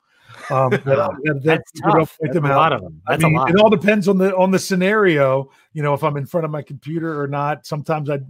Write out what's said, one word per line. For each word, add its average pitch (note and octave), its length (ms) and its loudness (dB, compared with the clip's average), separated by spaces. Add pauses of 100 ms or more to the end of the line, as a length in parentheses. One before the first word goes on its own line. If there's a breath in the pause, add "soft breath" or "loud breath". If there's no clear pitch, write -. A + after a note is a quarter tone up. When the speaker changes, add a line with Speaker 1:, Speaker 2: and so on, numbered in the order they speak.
(500 loud breath)
Speaker 1:
Um, C3 200 2
Speaker 2:
<laughs> - 20 2
Speaker 1:
that, C3 120 -2
that, C#3 400 0
that D3 180 -2
Speaker 2:
That's D#3 340 0
Speaker 1:
we - 60 -14
don't F#3+ 180 4
Speaker 2:
tough. - 200 -2
Speaker 1:
point D3 140 -4
Speaker 2:
That's - 0 -
Speaker 1:
them D#3+ 120 0
Speaker 2:
a C#3 40 2
Speaker 1:
out. C#3 80 4
Speaker 2:
lot D#3 160 4
of G#2+ 100 -4
'em. E2 240 -18
Speaker 1:
I - 60 0
Speaker 2:
That's D3+ 100 0
a E3 40 4
Speaker 1:
mean, D#3 100 4
Speaker 2:
lot. C3+ 120 0
Speaker 1:
it E3+ 60 2
all G#3+ 140 6
depends G#3 400 2
on G3 80 2
the, F#3+ 180 2
on F#3 160 2
the F#3 80 2
scenario. F3+ 880 2 (220 soft breath)
You D#3 100 -8
know, D3 120 0
if C#3 100 -4
I'm D3 140 -2
in C3+ 80 -6
front E3 180 -4
of D3+ 80 -6
my D3+ 100 -8
computer D#3 600 -8
or C#3+ 80 -4
not, C#3+ 360 -4
sometimes D3+ 440 -6
I, C#3+ 100 -2 (100)